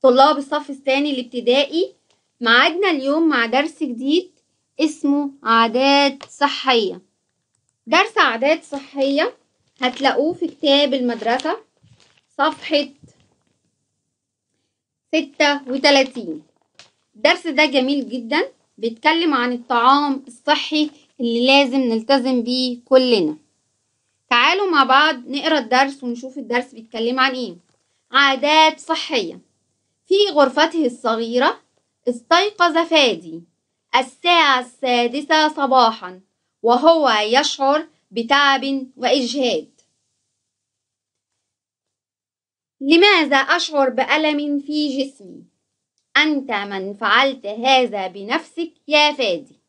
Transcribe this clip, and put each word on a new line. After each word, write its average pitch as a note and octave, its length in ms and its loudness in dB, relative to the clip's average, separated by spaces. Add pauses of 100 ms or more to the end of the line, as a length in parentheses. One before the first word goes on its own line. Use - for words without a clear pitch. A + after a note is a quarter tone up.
طلاب C4+ 360 6
الصف C#4+ 320 -6
الثاني C#4 420 -2
الابتدائي. B3+ 840 -2 (460)
معادنا D#4+ 480 2
اليوم D4+ 400 0
مع A#3+ 160 0
درس C#4+ 380 -2
جديد C4+ 480 -4 (480)
اسمه C#4+ 520 -2 (120)
عادات C4 840 2
صحية. A#3 720 -2 (880)
درس F#4+ 300 0
عادات C#4 460 0
صحية C#4 760 -4 (440)
هتلاقوه C4 520 -2
في E4+ 140 -6
كتاب C#4 460 0
المدرسة B3 640 -4 (800)
صفحة D4 500 -2 (2250)
ستة C#4+ 540 -2
وتلاتين. B3+ 720 0 (720)
الدرس E4 320 0
ده D4+ 180 0
جميل C4 440 -2
جدًا، B3+ 420 -6 (260)
بيتكلم D4+ 560 -2
عن B3 200 -2
الطعام C4 720 0
الصحي D4+ 640 -4 (300)
اللي A#3 280 -2
لازم C4+ 320 2
نلتزم B3 640 0
بيه B3 420 -4
كلنا. A3+ 520 2 (920)
تعالوا E4+ 420 2
مع E4 120 4
بعض C4 440 2
نقرا C#4+ 320 -2
الدرس B3+ 440 -2
ونشوف B3 340 -10
الدرس A#3+ 360 -6
بيتكلم A3+ 460 -6
عن C4 120 2
ايه. A#3 240 -10 (560)
عادات C#4+ 680 4
صحية. A#3 600 -6 (680)
في F#4+ 100 0 (160)
غرفته D4 540 2
الصغيرة A#3+ 760 -2 (480)
استيقظ F4 680 0
فادي G#3 680 0 (520)
الساعة C#4 640 0
السادسة B3+ 880 -2
صباحًا A#3 760 0 (420)
وهو C#4 460 4
يشعر C4+ 800 0 (240)
بتعب C4+ 760 -2 (100)
وإجهاد. A#3+ 840 -2 (3000)
"لماذا D#4+ 560 4
أشعر D4 520 0
بألم D4 680 -2
في C#4+ 440 -4
جسمي؟ G3 400 -14 (720)
أنت C4+ 340 0
من G3+ 420 -6
فعلت A#3 520 0
هذا A3+ 640 0
بنفسك A#3+ 640 -8 (160)
يا D4 240 2
فادي." G3 440 -6 (140)